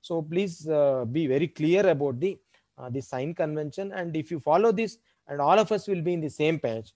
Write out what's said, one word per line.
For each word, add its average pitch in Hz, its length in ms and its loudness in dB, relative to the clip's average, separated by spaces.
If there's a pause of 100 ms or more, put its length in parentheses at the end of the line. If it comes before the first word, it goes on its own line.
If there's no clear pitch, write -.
So 165 200 -4
please, 165 460 -4
uh, 139 440 2
be 151 160 0
very 143 200 2
clear 180 400 2
about 139 320 0
the, 180 180 -2 (400)
uh, 127 120 -14
the 131 120 -6
sign 139 320 -6
convention. 156 580 -4
And 175 240 -8
if 156 160 -6
you 165 80 -6
follow 185 320 4
this, 214 260 -2 (300)
and 143 140 -6
all 170 180 6
of 214 120 2
us 202 160 -2
will 185 140 -2
be 175 120 -2
in 170 80 -2
the 151 80 -4
same 156 300 0
page 113 360 -6